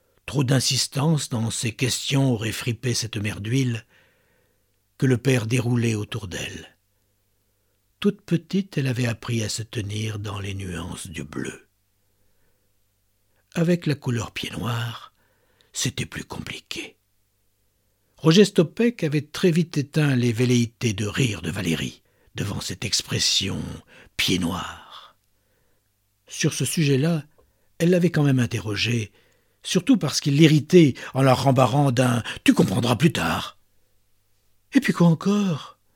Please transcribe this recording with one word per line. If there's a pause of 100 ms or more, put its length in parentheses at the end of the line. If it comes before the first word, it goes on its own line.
(260)
Trop
d'insistance
dans
ses
questions
aurait
fripé
cette
mère
d'huile (1120)
que
le
père
déroulait
autour
d'elle. (1200)
Toute
petite,
elle
avait
appris
à
se
tenir
dans
les
nuances
du
bleu. (1900)
Avec
la
couleur
pied
noir, (600)
c'était
plus
compliqué. (1200)
Roger
Stopek
avait
très
vite
éteint
les
velléités
de
rire
de
Valérie (320)
devant
cette
expression (540)
pied
noir. (1080)
Sur
ce
sujet-là, (560)
elle
l'avait
quand
même
interrogé, (520)
surtout
parce
qu'il
l'irritait (220)
en
la
rembarrant
d'un « (220)
tu
comprendras
plus
tard ». (1160)
Et
puis
quoi
encore ? (160)